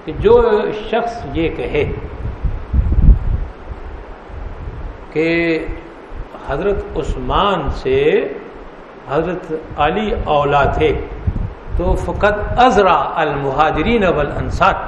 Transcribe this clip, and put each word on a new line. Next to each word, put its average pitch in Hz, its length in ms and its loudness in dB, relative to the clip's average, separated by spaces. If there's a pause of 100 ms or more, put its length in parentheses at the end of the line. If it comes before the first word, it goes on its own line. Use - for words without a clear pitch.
کہ 160 140 -8
جو 220 420 6 (300)
شخص - 420 -4
یہ 156 240 0
کہے 135 360 -2 (3250)
کہ 165 460 2 (880)
حضرت 190 360 -2 (120)
عثمان 147 720 0
سے 143 580 2 (840)
حضرت 160 420 -2 (240)
علی 185 340 0 (140)
اولا 143 400 2
تھے 139 360 0 (760)
تو 180 180 2
فقط 208 640 0
ازرا 196 460 6 (100)
المہاجرین 151 920 0
والانصار 151 680 0 (140)